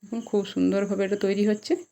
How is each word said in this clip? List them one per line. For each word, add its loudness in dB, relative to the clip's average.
দেখুন -8
খুব 0
সুন্দরভাবে 0
এটা -2
তৈরি 2
হচ্ছে। 0